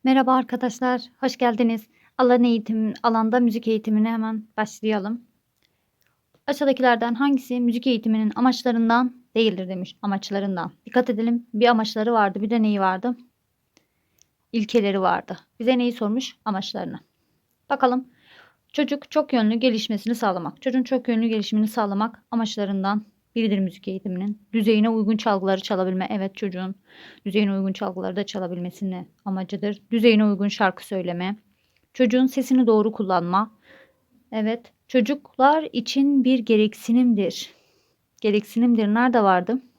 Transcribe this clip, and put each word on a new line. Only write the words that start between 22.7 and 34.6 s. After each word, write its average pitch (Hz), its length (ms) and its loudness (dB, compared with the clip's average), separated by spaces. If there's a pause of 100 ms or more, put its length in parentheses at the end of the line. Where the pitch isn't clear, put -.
biridir 214 240 0
müzik 185 300 -6
eğitiminin. 190 540 -8 (100)
Düzeyine 220 360 2
uygun 220 280 0
çalgıları 190 440 0
çalabilme. 185 500 -2
Evet, 196 260 -6
çocuğun 185 380 -8 (520)
düzeyine 196 260 0
uygun 190 200 -2
çalgıları 190 440 -6
da 202 100 -4
çalabilmesini 180 800 -8 (180)
amacıdır. 196 680 -6
Düzeyine 220 340 6
uygun 202 240 2
şarkı 196 380 -2
söyleme. 185 500 -4 (580)
Çocuğun 254 320 4
sesini 254 400 2
doğru 214 260 4
kullanma. 185 580 0 (840)
Evet, 220 400 -4 (160)